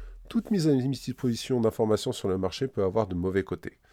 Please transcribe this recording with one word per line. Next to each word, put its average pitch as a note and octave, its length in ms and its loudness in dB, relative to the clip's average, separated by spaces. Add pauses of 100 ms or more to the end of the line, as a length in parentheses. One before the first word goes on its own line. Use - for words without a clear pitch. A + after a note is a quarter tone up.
(300)
Toute A#3 200 -2
mise F3+ 160 2
à D3 80 6
disposition B2+ 880 0
d'informations G#2+ 520 2
sur - 160 -4
le F#2 100 0
marché F#2+ 280 -2
peut - 160 -2
avoir G2 240 2
de F#2+ 80 -4
mauvais F#2 300 0
côtés, - 340 -8 (140)